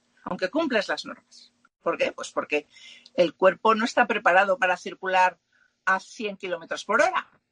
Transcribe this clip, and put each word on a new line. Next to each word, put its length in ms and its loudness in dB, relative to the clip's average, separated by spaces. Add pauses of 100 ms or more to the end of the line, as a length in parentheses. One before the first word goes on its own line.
(240)
aunque 260 -6
cumplas 380 -2
las 160 -4
normas. 480 -20 (300)
¿Por 140 -4
qué? 160 -2
Pues 180 -14
porque 360 -4 (480)
el 200 2
cuerpo 400 2
no 100 -2
está 220 2
preparado 520 2
para 180 0
circular 640 0 (460)
a 160 2
cien 360 -10
kilómetros 480 -8
por 160 2
hora. 300 0 (220)